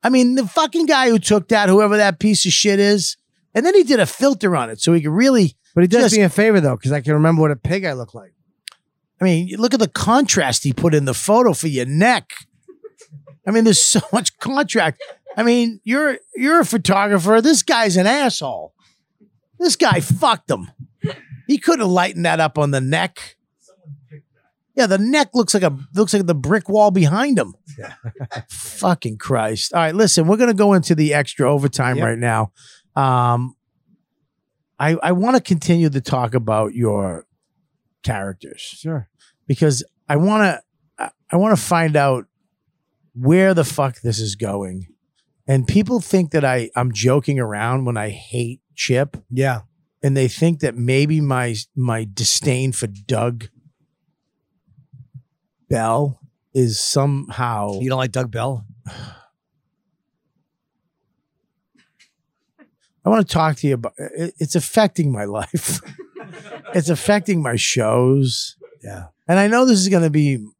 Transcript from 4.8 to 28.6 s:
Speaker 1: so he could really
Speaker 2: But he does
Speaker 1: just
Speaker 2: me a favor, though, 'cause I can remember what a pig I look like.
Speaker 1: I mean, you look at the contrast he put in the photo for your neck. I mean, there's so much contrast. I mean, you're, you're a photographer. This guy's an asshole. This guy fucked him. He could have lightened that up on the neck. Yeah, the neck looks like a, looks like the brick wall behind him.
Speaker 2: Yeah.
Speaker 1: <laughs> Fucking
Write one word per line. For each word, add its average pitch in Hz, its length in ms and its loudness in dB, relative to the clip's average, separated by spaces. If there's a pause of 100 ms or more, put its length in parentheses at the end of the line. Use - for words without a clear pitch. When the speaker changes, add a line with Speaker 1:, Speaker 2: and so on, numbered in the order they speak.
Speaker 1:
so 170 120 2
he 170 100 4
could 147 80 -2
really 220 460 2 (180)
Speaker 2:
But 170 80 4
he 180 60 4
does 233 160 4
Speaker 1:
just 220 120 2
Speaker 2:
me 208 60 4
a 185 60 4
favor, 208 320 2
though, 135 160 0
'cause 131 160 -2
I 147 80 -2
can 135 140 -2
remember 160 280 4
what 151 80 4
a 143 60 -2
pig 190 280 -4
I 151 100 -4
look 123 200 -12
like. 98 200 -20 (840)
Speaker 1:
I 180 40 0
mean, 180 240 0
you 190 100 -10
look 226 160 0
at 240 60 2
the 196 80 0
contrast 196 760 0
he 139 100 -2
put 156 220 0
in 147 120 0
the 127 80 -2
photo 220 400 2
for - 120 -6
your 131 200 -2
neck. 185 440 0 (1160)
I 190 40 -4
mean, 226 140 2
there's 214 180 4
so - 180 2 (120)
much 208 260 -4
contrast. 226 580 -2 (400)
I 214 80 -2
mean, 233 400 2
you're, 269 340 -2 (160)
you're 294 260 2
a 277 40 4
photographer. 202 760 2
This 285 220 4
guy's 220 340 0
an 185 100 4
asshole. 143 680 -2 (880)
This 349 160 0
guy 202 240 2
fucked - 500 -2
him. 101 200 -4 (760)
He 285 120 0
could 330 200 4
have 214 100 0
lightened 180 360 0
that 160 160 0
up 156 180 0
on 143 140 0
the 135 80 0
neck. 160 560 -4 (1400)
Yeah, 254 120 2
the 190 120 2
neck 262 360 0
looks 233 200 0
like 196 80 2
a, 151 140 0 (180)
looks 196 200 0
like 196 120 2
the 170 80 2
brick 151 340 -2
wall 208 220 4
behind 196 480 2
him. 117 160 -4 (240)
Speaker 2:
Yeah. - 160 -18 (260)
Speaker 1:
<laughs> - 300 -12
Fucking - 680 -4